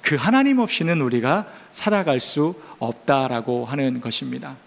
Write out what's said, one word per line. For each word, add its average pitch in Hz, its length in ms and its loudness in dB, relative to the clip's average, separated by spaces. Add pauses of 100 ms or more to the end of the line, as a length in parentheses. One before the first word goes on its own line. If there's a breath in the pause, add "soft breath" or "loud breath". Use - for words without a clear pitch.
그 147 140 0
하나님 254 420 4
없이는 175 420 0
우리가 127 460 0 (260 loud breath)
살아갈 180 480 0
수 151 340 -2 (240 loud breath)
없다라고 123 840 0
하는 127 360 -2
것입니다. 127 560 -8 (100)